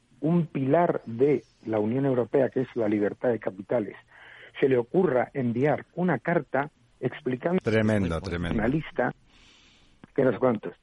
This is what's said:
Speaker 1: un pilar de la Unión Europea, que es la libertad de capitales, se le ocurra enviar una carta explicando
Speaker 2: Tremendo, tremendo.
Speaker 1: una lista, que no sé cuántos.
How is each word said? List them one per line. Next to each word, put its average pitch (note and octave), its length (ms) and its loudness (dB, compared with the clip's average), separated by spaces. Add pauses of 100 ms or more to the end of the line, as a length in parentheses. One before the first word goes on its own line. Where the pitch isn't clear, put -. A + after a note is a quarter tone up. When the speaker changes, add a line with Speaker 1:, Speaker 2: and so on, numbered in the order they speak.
(200)
Speaker 1:
un E3 260 2
pilar D#3 600 0
de B2 380 2 (220)
la A2 120 0
Unión A#2 280 0
Europea, B2+ 420 2
que B2+ 140 -2
es A#2+ 120 -6
la A2+ 140 -2
libertad G#2 400 0
de A2+ 100 0
capitales, G2+ 580 -4 (640)
se C#3+ 80 4
le C3 100 2
ocurra B2+ 560 0
enviar B2+ 500 0 (100)
una F3 240 0
carta D#3 520 -2 (300)
explicando C3+ 640 -4
Speaker 2:
Tremendo, G#2+ 600 2
tremendo. F2 360 -4
Speaker 1:
una G#2+ 100 -2
lista, C3+ 440 -2 (1040)
que C#3 80 2
no C3 80 4
sé A2 60 -4
cuántos. A#2+ 440 0